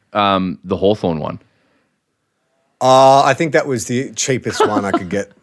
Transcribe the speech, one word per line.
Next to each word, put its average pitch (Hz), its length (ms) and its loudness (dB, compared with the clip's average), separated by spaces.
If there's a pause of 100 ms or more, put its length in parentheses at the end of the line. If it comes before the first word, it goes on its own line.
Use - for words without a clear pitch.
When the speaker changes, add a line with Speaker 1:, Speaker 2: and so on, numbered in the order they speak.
(140)
Speaker 1:
um, 98 500 0
the 92 120 -6
Hawthorn 95 420 -2
one? 73 220 -10 (1400)
Speaker 2:
Uh, 131 440 6
I 139 100 2
think 160 180 -4
that 151 140 0
was 123 200 -6
the 127 260 -6
cheapest - 540 -4
one 101 180 -2
I 98 80 -4
could 90 180 -6
get, 98 220 -6 (100)